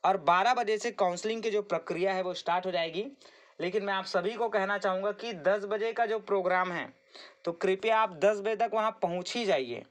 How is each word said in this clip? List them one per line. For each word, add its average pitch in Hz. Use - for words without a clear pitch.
और 190
बारह 180
बजे 220
से 226
काउंसलिंग 196
की 226
जो 208
प्रक्रिया 175
है 185
वो 180
स्टार्ट 180
हो 185
जाएगी। 170
लेकिन 185
मैं 196
आप 190
सभी 185
को 233
कहना 202
चाहूँगा 196
कि 226
दस 196
बजे 214
का 233
जो 220
प्रोग्राम 185
है 156
तो 170
कृपया 202
आप 220
दस 202
बजे 214
तक 220
वहाँ 220
पहुँच 180
ही 240
जाइए 131